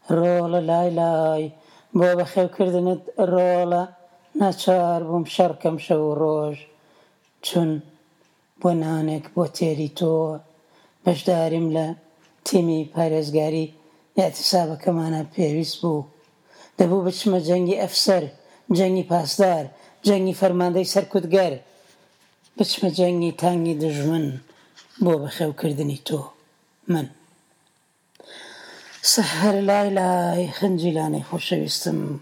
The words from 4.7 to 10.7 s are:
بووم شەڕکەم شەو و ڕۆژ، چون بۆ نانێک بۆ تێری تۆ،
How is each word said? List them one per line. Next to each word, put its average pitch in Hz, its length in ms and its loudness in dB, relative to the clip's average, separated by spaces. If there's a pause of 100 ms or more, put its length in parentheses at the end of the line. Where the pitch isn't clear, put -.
بووم 170 160 0 (100)
شەڕکەم 165 500 2
شەو 156 220 2
و 147 140 -2
ڕۆژ، 151 380 0 (880)
چون 170 240 0 (920)
بۆ 180 100 2 (120)
نانێک 156 420 -2 (100)
بۆ 175 100 0 (120)
تێری 156 420 -2
تۆ، 160 180 0 (880)